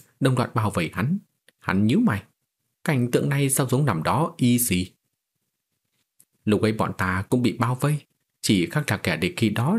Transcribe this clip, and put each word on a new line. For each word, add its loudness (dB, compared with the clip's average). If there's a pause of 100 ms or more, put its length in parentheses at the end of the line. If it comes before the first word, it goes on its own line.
(200)
đồng 2
loạt -2
bao 0
vây -2
hắn. -2 (400)
Hắn 0
nhíu 2
mày, 0 (600)
cảnh 0
tượng 0
này 0
sao 0
giống 2
năm 0
đó 0
y 4
xì. -2 (1500)
"Lúc 2
ấy 2
bọn -4
ta -2
cũng 0
bị 0
bao 0
vây, -2 (380)
chỉ 2
khác -4
là -2
kẻ -2
địch -2
khi 2
đó 0